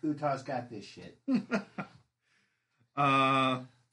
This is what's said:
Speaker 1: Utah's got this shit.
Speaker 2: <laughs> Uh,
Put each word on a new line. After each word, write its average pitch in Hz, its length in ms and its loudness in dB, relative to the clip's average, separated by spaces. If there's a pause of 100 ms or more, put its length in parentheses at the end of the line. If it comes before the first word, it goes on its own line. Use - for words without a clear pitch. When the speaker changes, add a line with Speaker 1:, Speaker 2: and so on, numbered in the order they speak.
Speaker 1:
Utah's 147 400 -2
got 123 260 -6
this 104 140 -14
shit. - 340 -18 (100)
Speaker 2:
<laughs> 262 100 2 (1600)
Uh, 135 640 4 (320)